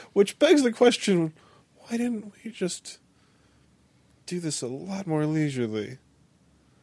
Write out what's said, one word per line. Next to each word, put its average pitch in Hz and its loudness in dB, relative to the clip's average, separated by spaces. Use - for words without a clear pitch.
which 202 2
begs 294 6
the 247 2
question: 196 2
Why - -8
didn't 226 -4
we 226 -10
just - -8
do 175 -8
this 165 -6
a 135 -6
lot 185 -10
more 156 0
leisurely? 131 -2